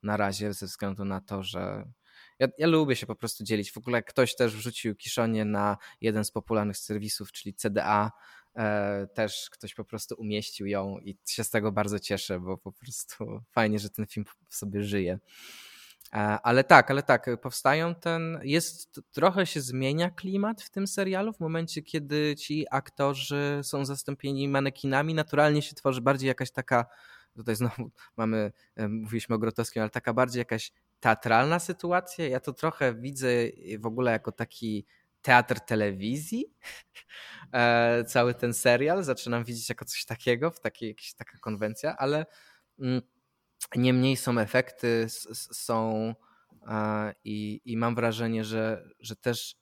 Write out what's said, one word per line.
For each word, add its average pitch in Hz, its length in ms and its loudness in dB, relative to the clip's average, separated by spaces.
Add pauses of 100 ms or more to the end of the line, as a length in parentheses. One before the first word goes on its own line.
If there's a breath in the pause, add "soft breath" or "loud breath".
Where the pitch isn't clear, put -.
na 104 140 -2
razie, 101 360 -2
ze 98 140 -8
względu 98 380 -6
na 95 160 -4
to, 98 220 -8
że 95 460 -8 (500 loud breath)
ja, 131 100 4 (100)
ja 151 80 2
lubię 156 300 6
się - 100 -8
po 110 100 -8
prostu - 280 -8
dzielić. 104 280 0
W - 60 -12
ogóle 117 240 0
ktoś - 340 2
też 113 200 2
wrzucił 113 380 -4
Kiszonie 113 500 0
na 104 320 2 (240 loud breath)
jeden 107 240 2
z - 60 -6
popularnych 104 460 -2
serwisów, 104 560 -6
czyli - 220 -12
C - 160 -2
D 98 140 0
A. 104 260 4 (460 loud breath)
E, 101 580 0
też - 360 -2
ktoś - 240 -16
po 110 100 -12
prostu - 340 -10
umieścił 107 480 -6
ją 98 320 -2
i 95 200 -14 (100)
się - 160 -4
z - 60 -6
tego 107 220 0
bardzo 104 280 0
cieszę, 95 400 -4
bo 90 180 -6
po 98 140 -14
prostu - 800 -12
fajnie, 107 280 2
że 101 120 -6
ten 107 160 -6
film 104 200 -8 (220)
sobie 104 340 -6
żyje. 95 360 0 (920 loud breath)
E, 107 60 -2 (240)
ale 123 220 4
tak, 139 260 10
ale 139 120 2
tak, 127 280 2 (120)
powstają 156 520 0
ten, 165 480 -4
jest, - 580 -2 (120)
trochę 180 340 4
się - 140 -4
zmienia 135 500 0
klimat 196 520 -4
w - 80 -18
tym 196 160 -4
serialu 196 460 -2
w - 80 -14
momencie, 160 420 -4
kiedy 147 540 -2
ci 151 340 -4
aktorzy 143 920 -2
są 139 220 -2
zastąpieni 139 640 -4
manekinami. 139 680 0
Naturalnie 151 480 4
się - 120 -10
tworzy 127 260 0
bardziej 135 280 2
jakaś 127 220 -2
taka, 120 360 2 (500 loud breath)
tutaj 113 200 -2
znowu 120 340 -2 (260 loud breath)
mamy, 110 360 0 (240 soft breath)
e, 107 120 -2
mówiliśmy 110 460 -4
o 110 40 0
Grotowskim, 110 440 -2
ale 107 80 -2
taka 123 220 -2
bardziej 123 260 2
jakaś - 340 -4 (280)
teatralna 123 580 4
sytuacja. 175 680 -2
Ja 127 120 -2
to 139 120 -8
trochę 135 420 0
widzę 131 340 -4 (500)
w 110 80 -6
ogóle 117 260 2
jako 110 200 -2
taki 110 540 -6 (360 soft breath)
teatr 123 380 6
telewizji. 113 880 -2
<laughs> - 80 -20 (960 loud breath)
E, 120 520 4
cały 123 300 4
ten 120 200 -2
serial 143 500 4
zaczynam 120 400 -2
widzieć 117 240 -8
jako - 160 -8
coś - 200 -8
takiego, 123 460 0
w - 100 -18
takiej, - 280 -6
jakaś - 260 -14
taka - 240 -18
konwencja, 107 580 -4
ale, 151 300 0 (520 soft breath)
mm, 127 240 0 (760)
niemniej 127 400 4
są 123 220 0
efekty, 117 680 0
s-, - 260 -10
s-, - 260 -12
są, 113 580 -2 (540 soft breath)
e, 107 460 -2 (100)
i, 107 400 -6
i 120 120 -6
mam 117 180 0
wrażenie, 113 500 0
że, 110 440 -2 (120)
że 113 160 -12
też - 460 -4